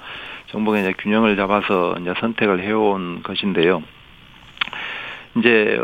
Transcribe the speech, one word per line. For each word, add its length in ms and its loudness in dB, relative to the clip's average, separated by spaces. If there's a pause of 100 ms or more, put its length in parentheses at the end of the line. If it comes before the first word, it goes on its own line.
(480)
정부가 300 0
이제 200 0
균형을 380 2
잡아서 640 2
이제 200 -4
선택을 400 0
해온 640 0
것인데요. 600 0 (1500)
이제 460 4